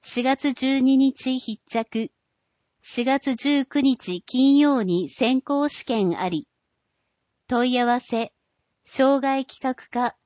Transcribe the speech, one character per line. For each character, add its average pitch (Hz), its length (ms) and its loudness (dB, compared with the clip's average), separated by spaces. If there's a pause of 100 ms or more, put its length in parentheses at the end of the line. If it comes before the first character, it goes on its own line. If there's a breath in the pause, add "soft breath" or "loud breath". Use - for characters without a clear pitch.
四 - 200 -6
月 269 320 0
十 269 260 0
二 269 160 4
日 262 420 0
必 220 280 -10
着。 226 440 -6 (720)
四 - 220 -6
月 262 300 0
十 277 320 0
九 285 160 -2
日 240 400 -2
金 269 340 2
曜 285 260 4
に 180 280 -2
選 254 320 0
考 285 260 -2
試 - 160 -8
験 202 340 0
あ 185 100 -4
り。 160 200 -6 (960)
問 247 240 0
い 247 80 0
合 247 60 2
わ 240 160 0
せ、 226 320 -6 (520)
障 269 360 2
害 269 240 -2
企 - 180 -20
画 254 280 -6
課。 240 360 -4